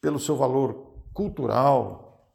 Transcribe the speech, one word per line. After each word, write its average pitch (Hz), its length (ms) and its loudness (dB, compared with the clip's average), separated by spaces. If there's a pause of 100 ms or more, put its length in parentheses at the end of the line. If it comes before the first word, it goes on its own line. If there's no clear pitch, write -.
pelo 147 160 0
seu 147 200 -2
valor 131 560 0 (200)
cultural 127 1200 0